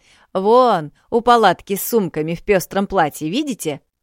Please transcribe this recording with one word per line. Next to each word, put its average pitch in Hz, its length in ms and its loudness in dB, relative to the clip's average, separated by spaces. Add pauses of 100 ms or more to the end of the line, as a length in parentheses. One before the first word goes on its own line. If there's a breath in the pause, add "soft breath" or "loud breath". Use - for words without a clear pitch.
(340 soft breath)
Вон, 202 580 2 (180)
у 226 120 -2
палатки 208 540 2
с - 80 -10
сумками 170 520 -4
в - 80 -18
пёстром 196 420 -2
платье, 156 440 -2
видите? 208 520 -6 (220)